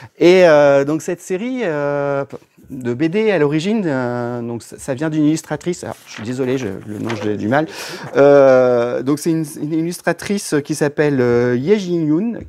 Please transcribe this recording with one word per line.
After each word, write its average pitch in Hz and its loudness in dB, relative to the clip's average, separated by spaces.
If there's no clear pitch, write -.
Et, 180 6
euh, 143 6
donc 151 -4
cette 175 -8
série, 240 -6
euh, 143 -4
de 123 -6
B 139 -2
D 214 0
à 180 0
l'origine, 160 0
euh, 123 -4
donc 117 -8
ça, - -18
ça 139 -8
vient 156 -4
d'une 156 0
illustratrice, 160 -4
alors, - -10
je - -20
suis 113 -14
désolé, 127 -2
je, 120 -6
le 104 -10
nom, 107 -6
j'ai 107 -2
du 101 -4
mal. 151 0
Euh, 131 6
donc 143 -2
c'est 170 -2
une, 160 -2
une 151 -6
illustratrice 170 -4
qui 156 -6
s'appelle, 147 0
euh, 123 2
Ye 175 2
Jin-yoon, 175 -2